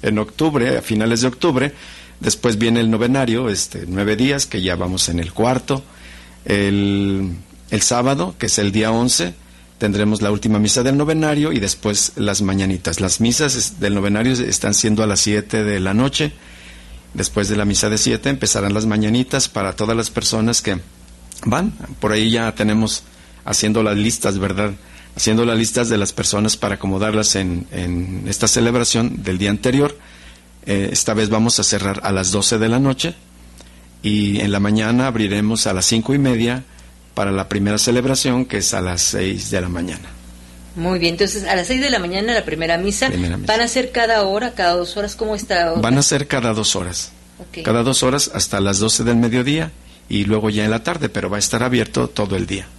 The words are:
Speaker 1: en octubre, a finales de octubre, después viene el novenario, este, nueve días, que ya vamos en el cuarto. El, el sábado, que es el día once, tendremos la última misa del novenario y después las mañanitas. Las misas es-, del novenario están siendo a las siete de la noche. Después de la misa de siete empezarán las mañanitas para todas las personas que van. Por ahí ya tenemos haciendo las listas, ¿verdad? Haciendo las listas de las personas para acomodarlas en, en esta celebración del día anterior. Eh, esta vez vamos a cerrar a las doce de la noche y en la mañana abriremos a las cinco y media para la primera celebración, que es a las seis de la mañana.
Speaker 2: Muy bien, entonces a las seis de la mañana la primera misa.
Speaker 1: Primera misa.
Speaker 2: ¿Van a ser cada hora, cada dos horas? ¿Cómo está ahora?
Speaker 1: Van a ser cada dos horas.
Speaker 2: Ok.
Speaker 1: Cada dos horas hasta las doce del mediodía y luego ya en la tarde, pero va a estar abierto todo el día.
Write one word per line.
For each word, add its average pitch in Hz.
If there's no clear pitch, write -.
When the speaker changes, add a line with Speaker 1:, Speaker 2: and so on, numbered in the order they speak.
Speaker 1:
en 107
octubre, 131
a 113
finales 113
de 131
octubre, 139
después 110
viene 117
el 113
novenario, 120
este, -
nueve 101
días, 135
que 98
ya 90
vamos 90
en 85
el 82
cuarto. 127
El, 101
el 107
sábado, 135
que 113
es -
el 101
día 110
once, 123
tendremos 104
la 104
última 107
misa 107
del 135
novenario 151
y 127
después 101
las 104
mañanitas. 95
Las 95
misas 123
es-, 110
del 101
novenario 104
están 117
siendo 107
a 110
las 98
siete 104
de 104
la 95
noche. 139
Después -
de 104
la 104
misa 104
de 107
siete 120
empezarán 107
las 110
mañanitas 113
para 98
todas 110
las 113
personas 113
que 95
van. 160
Por 107
ahí 110
ya 117
tenemos 107
haciendo 107
las 104
listas, 104
¿verdad? 98
Haciendo 110
las 117
listas 113
de 110
las 98
personas 107
para 101
acomodarlas 104
en, 90
en 92
esta 104
celebración 117
del 95
día 101
anterior. 131
Eh, 98
esta -
vez 107
vamos 110
a 104
cerrar 98
a 101
las 95
doce 104
de 110
la 120
noche 139
y 104
en 104
la 101
mañana 110
abriremos 107
a 98
las 92
cinco 120
y -
media 123
para 98
la 98
primera 104
celebración, 127
que 107
es 98
a 95
las 90
seis 98
de 95
la 87
mañana. 87
Speaker 2:
Muy 180
bien, 170
entonces 196
a 196
las 175
seis 254
de 277
la 226
mañana 190
la 202
primera 165
misa. 202
Speaker 1:
Primera 90
misa. 151
Speaker 2:
¿Van 226
a 233
ser 254
cada 226
hora, 214
cada 175
dos 175
horas? 202
¿Cómo 214
está 180
ahora? 165
Speaker 1:
Van 123
a -
ser 143
cada 120
dos 107
horas. 90
Speaker 2:
Ok. -
Speaker 1:
Cada 117
dos 131
horas 131
hasta 98
las 98
doce 110
del 117
mediodía 127
y 101
luego 107
ya 107
en 107
la 113
tarde, 143
pero 95
va 101
a 104
estar 117
abierto 123
todo 98
el 87
día. 98